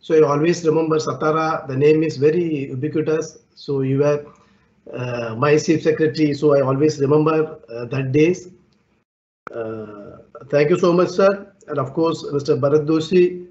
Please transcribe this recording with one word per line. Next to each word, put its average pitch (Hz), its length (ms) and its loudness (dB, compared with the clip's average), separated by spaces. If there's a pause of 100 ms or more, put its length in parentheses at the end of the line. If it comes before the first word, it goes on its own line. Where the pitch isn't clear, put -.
So - 140 -2
I 156 80 6
always 160 420 0
remember 156 320 2
Satara. 156 680 -2
The 135 100 -6
name 151 260 4
is 151 140 -4
very 156 540 0
ubiquitous. 156 680 -4 (160)
So 139 260 -6
you 135 180 0
were, 147 260 0 (680)
uh, 120 440 -8
my 147 220 4
chief 156 240 0
secretary. 156 500 0
So 147 220 2
I 139 60 4
always 139 400 0
remember, 151 580 0 (100)
uh, 120 180 -10
that 131 260 -6
days. 160 380 2 (1000)
Uh, 107 680 -12 (300)
thank 147 220 2
you 175 80 2
so 180 140 2
much, 175 160 2
sir. 196 440 0 (160)
And 147 100 -6
of 131 160 -4
course, 165 360 -2
Mister 143 260 0
Bharat 143 300 2
Doshi 180 640 0